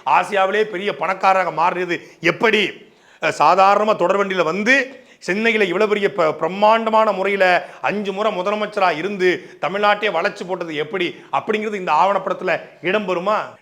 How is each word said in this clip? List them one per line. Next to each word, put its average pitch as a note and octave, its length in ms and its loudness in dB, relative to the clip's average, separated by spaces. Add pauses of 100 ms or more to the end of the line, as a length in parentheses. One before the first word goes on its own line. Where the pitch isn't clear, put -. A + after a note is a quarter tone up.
ஆசியாவிலே F#3+ 560 2
பெரிய G3+ 340 -4
பணக்காரராக F#3 540 2
மாறியது E3+ 580 -2 (120)
எப்படி? G3 720 0 (320)
அஹ், D#3 160 0
சாதாரணமா G3 580 4
தொடர்வண்டியில F#3+ 460 0
வந்து G#3+ 580 0 (180)
சென்னையில G#3+ 460 0
இவ்வளவு G3 240 0
பெரிய G3+ 240 -2
ப-, D#3 200 0
பிரம்மாண்டமான G#3+ 800 0
முறையில F#3+ 560 2 (120)
அஞ்சு F#3+ 320 -4
முறை G3 260 -2
முதலமைச்சரா G3 580 -2
இருந்து F3+ 640 -2
தமிழ்நாட்டையே G#3 500 0
வளைச்சு F#3+ 360 -4
போட்டது F3 300 -6
எப்படி D3+ 560 -6
அப்படிங்கிறது G#3+ 420 -2
இந்த F3+ 180 -4
ஆவணப்படத்துல F3+ 680 0 (220)
இடம்பெறுமா? F#3 540 -2 (240)